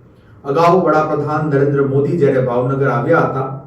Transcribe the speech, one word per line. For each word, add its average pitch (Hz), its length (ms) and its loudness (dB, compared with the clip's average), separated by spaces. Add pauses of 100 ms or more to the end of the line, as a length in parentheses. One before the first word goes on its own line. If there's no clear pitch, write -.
(440)
અગાઉ 170 380 2
વડાપ્રધાન 151 680 -2
નરેન્દ્ર 139 400 0
મોદી 139 300 0
જ્યારે 131 280 2
ભાવનગર 131 420 -2
આવ્યા 160 420 0
હતા, - 180 -6 (180)